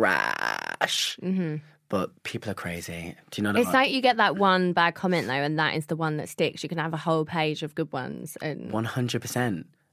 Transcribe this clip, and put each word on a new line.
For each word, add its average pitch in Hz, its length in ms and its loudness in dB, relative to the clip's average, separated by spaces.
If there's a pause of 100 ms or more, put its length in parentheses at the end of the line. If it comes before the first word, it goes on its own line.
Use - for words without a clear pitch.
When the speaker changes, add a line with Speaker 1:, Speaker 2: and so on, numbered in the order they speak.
(120)
Speaker 1:
trash. 52 1080 -2
Speaker 2:
Mm-hmm. 175 340 0 (320)
Speaker 1:
But - 340 -2
people - 280 -6
are 95 40 -4
crazy. 85 600 -8 (160)
Do - 100 -6
you - 20 0
know 104 80 2
what 104 100 4
Speaker 2:
It's 233 80 2
Speaker 1:
I - 20 -2
mean? 262 120 6
Speaker 2:
like 269 100 2
you 262 80 0
get 247 160 4
that 202 200 4
one 185 360 6
bad 170 220 4
comment, 175 320 2
though, 123 80 0
and 147 240 0
that 156 160 2
is 151 120 -2
the 165 100 -2
one 156 200 -2
that 143 120 -6
sticks. - 340 -2
You 151 60 -6
can 170 100 -4
have 160 160 -2
a 160 40 -4
whole 160 260 2
page 156 380 -2
of 151 120 -8
good - 180 -4
ones. 131 480 -8
And 135 320 -6
Speaker 1:
One 110 120 0
hundred 120 360 -2
percent. 117 460 -2 (260)